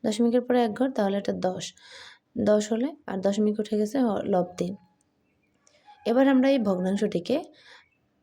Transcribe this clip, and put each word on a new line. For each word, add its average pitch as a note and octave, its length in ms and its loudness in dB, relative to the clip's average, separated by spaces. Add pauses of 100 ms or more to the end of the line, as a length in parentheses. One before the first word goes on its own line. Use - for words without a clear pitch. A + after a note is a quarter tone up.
দশমিকের A#3 400 2
পরে B3 220 0
এক A3 100 -2
ঘর, B3+ 160 0
তাহলে G3+ 280 0
এটা G3+ 140 -4
দশ, F#3 320 -4 (720)
দশ G#3 240 4 (100)
হলে A#3 160 -2 (180)
আর G3 120 -6
দশমিক G#3 400 0
উঠে G#3+ 200 -4
গেছে, G#3+ 200 -2
হ-, A#3 240 0
লব F3+ 240 0 (100)
তিন। F3+ 160 -4 (1300)
এবার C4 220 4
আমরা C4+ 220 4
এই C#4 80 4
ভগ্নাংশটিকে G3 800 0 (880)